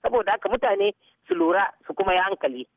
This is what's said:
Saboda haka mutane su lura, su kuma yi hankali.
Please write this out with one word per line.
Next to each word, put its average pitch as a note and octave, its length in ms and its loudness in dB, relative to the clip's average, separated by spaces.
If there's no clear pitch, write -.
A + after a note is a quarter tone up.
Saboda A#3 300 0
haka - 160 -2
mutane G#3 460 0
su - 60 0
lura, F3 340 2
su D#3+ 80 -12
kuma F#3+ 200 0
yi F3+ 60 4
hankali. D3 460 -2